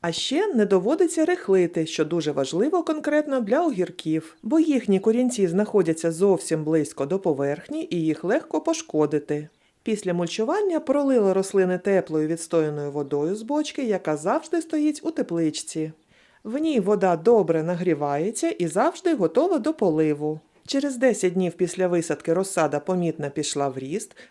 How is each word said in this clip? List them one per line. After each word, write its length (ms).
А 100
ще 420
не 120
доводиться 600
рихлити, 600
що 200
дуже 260
важливо 520
конкретно 580
для 240
огірків, 800
бо 160
їхні 400
корінці 480
знаходяться 640
зовсім 520
близько 420
до 140
поверхні 720
і 100
їх 220
легко 380
пошкодити. 880
Після 300
мульчування 640
пролила 540
рослини 440
теплою 500
відстояною 640
водою 440
з 60
бочки, 420
яка 340
завжди 440
стоїть 420
у 80
тепличці. 800
В 140
ній 220
вода 360
добре 480
нагрівається 840
і 180
завжди 480
готова 420
до 160
поливу. 640
Через 300
десять 360
днів 200
після 340
висадки 460
розсада 460
помітно 520
пішла 360
в 100
ріст. 380